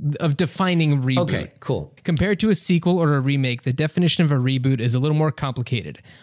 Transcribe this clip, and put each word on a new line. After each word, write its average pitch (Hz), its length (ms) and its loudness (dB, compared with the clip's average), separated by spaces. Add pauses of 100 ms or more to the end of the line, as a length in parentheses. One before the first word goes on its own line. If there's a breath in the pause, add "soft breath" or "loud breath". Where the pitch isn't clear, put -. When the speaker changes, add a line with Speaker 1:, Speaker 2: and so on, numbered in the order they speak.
(180)
Speaker 1:
of 147 200 -2
defining 165 640 0
reboot. 131 160 0
Speaker 2:
Okay, 156 420 -2
cool. 90 340 -6 (100)
Speaker 1:
Compared 180 360 0
to 220 80 0
a 208 60 4
sequel 175 440 2
or 151 180 2
a 135 40 0
remake, 131 440 0
the 131 100 0
definition 156 500 0
of 147 80 2
a 143 40 2
reboot 131 440 0
is 117 140 0
a 127 40 2
little 151 180 0
more 156 140 2
complicated. 120 720 -6 (220 loud breath)